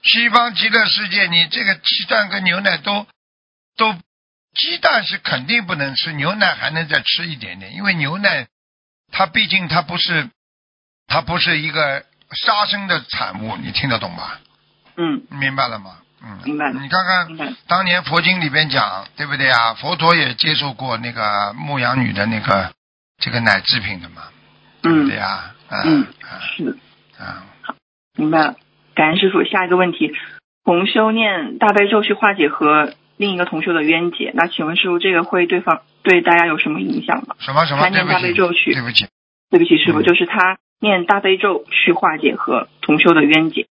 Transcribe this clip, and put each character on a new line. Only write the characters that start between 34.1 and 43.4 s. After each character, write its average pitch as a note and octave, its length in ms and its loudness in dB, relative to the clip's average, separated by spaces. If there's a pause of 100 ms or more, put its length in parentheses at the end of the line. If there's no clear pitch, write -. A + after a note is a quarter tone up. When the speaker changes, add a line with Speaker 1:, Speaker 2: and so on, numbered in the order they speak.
Speaker 2:
结， - 220 -6
那 E3 140 2
请 E3 180 -6
问 E3 100 -4
师 F#3 140 0
父， F3 80 0
这 F#3 140 0
个 E3+ 120 2
会 F3+ 220 2
对 F3 160 0
方， D#3+ 180 0 (220)
对 F#3 180 6
大 E3+ 160 4
家 E3+ 80 6
有 E3 140 0
什 - 100 0
么 D#3 140 -2
影 - 200 -2
响 - 240 -2
吗？ - 120 -10
Speaker 1:
什 C#3 160 -8
么 D#3 100 4
什 C#3+ 100 -2
么？ C#3 80 2
Speaker 2:
他 F3+ 60 4
念 F3 180 0
大 E3 120 2
悲 F3+ 160 0
咒 F3 180 2
去， - 220 0
Speaker 1:
对 C3 80 -4
不 A#2+ 80 -6
起， A2 180 0 (420)
对 F3+ 80 6
不 E3+ 60 8
起。 E3+ 120 6
Speaker 2:
对 - 20 4
不 D#3 40 2
起， - 20 2
师 E3+ 100 2
父， D3+ 80 2
Speaker 1:
嗯。 - 20 2
Speaker 2:
就 F3 100 6
是 F3 120 2
他 F#3+ 320 0 (200)
念 F#3+ 280 2
大 G3+ 140 4
悲 F#3+ 180 2
咒 F#3+ 320 0
去 - 240 4
化 D#3+ 240 0
解 - 180 0
和 - 320 -2 (140)
同 D3+ 180 2
修 E3+ 140 6
的 D3+ 100 6
冤 D#3 260 4